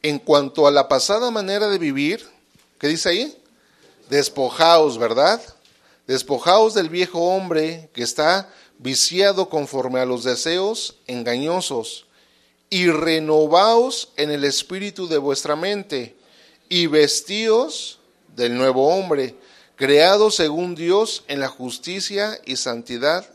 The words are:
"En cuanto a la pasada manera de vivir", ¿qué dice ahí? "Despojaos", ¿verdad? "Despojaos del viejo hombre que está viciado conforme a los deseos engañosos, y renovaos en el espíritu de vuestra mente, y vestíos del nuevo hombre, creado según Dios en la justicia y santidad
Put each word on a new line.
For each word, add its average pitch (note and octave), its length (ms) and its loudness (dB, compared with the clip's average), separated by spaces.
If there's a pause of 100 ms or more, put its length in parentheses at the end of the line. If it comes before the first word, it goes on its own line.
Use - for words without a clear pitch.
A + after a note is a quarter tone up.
"En D3+ 160 -2
cuanto C#3+ 480 2
a C#3+ 40 8
la C#3 180 2
pasada G#3 420 0
manera G#3 380 -2
de G3 100 -2
vivir", D3 480 -4 (520)
¿qué C#3+ 100 -2
dice D#3+ 200 -2
ahí? A3+ 340 -4 (680)
"Despojaos", C#3+ 880 4
¿verdad? C3+ 420 2 (680)
"Despojaos D#3+ 680 2
del F3 160 0
viejo F3+ 300 -4
hombre E3 760 -4
que A#2+ 80 -6
está E3+ 500 0 (260)
viciado F3 680 0
conforme C3 520 -4
a B2+ 40 0
los B2 200 -4
deseos F3+ 720 -4 (100)
engañosos, B2+ 1000 -6 (600)
y F3+ 220 0
renovaos D#3+ 1300 2
en D3 140 -2
el C#3+ 140 -4
espíritu F#3+ 640 -6
de D#3 100 0
vuestra C#3+ 380 -2
mente, F#3 600 -8 (520)
y F3 180 0
vestíos A3 1120 0 (380)
del A#2+ 200 -2
nuevo C3 380 2
hombre, D3 400 -2 (420)
creado F3 540 6
según F3 440 -2
Dios F#3 520 -2
en C#3+ 140 -6
la C3+ 80 -2
justicia F#3+ 960 -8
y C3+ 120 -8
santidad B2 800 -4